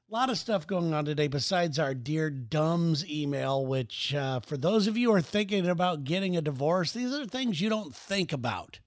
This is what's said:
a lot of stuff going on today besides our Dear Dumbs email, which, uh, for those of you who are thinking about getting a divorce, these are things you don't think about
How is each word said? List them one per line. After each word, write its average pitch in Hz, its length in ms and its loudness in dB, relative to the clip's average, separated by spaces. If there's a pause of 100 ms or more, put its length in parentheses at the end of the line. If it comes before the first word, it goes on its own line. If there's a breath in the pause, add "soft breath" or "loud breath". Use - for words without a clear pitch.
a 208 40 -10
lot 254 160 2
of 220 80 0
stuff 196 280 -2
going 170 280 0
on 151 100 2
today 147 240 0
besides 147 520 0
our 139 140 0
Dear 151 360 -2
Dumbs 156 800 0
email, 139 560 0
which, 131 500 -2
uh, 135 240 -2
for - 160 -6
those 190 320 2
of 220 80 0
you 240 140 4
who 214 60 6
are 180 60 6
thinking 202 460 0
about 175 380 0
getting 180 320 0
a 165 40 2
divorce, 151 520 0
these 247 200 -2
are 285 120 -4
things 233 340 -2
you 202 80 2
don't 214 260 -2
think - 380 -2
about 117 560 -4